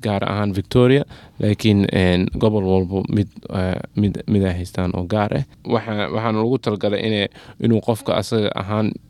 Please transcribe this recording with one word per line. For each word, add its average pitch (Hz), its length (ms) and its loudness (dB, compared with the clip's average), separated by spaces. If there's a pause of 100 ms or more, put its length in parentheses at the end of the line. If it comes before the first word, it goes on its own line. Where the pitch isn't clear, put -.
gaar 101 200 0
ahaan 101 300 -2
Victoria, 127 540 2 (320)
laakiin, 104 500 2
een, 90 440 2
gobol 107 300 2
walbo 95 440 0
mid, 104 220 0 (180)
eh, 92 340 -4 (140)
mid, 104 300 0
mid 101 200 2
ay 92 80 0
haystaan 90 420 -4
oo 90 140 -4
gaar 104 240 0
ah. 143 100 0 (200)
Waxaa, 107 500 -4
waxaana 110 260 -2
lagu 120 200 0
talagalay 104 420 -2
inay, 107 280 -2 (300)
inuu 113 220 2
qofka - 400 -2
asaga 107 340 -2
ahaan 107 380 -2 (180)